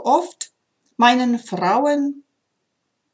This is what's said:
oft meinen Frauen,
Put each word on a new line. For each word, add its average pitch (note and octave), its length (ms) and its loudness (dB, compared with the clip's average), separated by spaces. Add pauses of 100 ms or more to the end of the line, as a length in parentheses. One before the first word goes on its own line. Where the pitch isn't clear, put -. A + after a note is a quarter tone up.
oft D#4+ 460 -2 (460)
meinen A#3+ 420 2
Frauen, C#4 840 -2 (880)